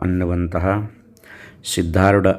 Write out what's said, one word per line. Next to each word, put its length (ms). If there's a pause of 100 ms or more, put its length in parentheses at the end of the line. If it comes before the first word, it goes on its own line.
ಅನ್ನುವಂತಹ 640 (1000)
ಸಿದ್ಧಾರೂಢ 600 (120)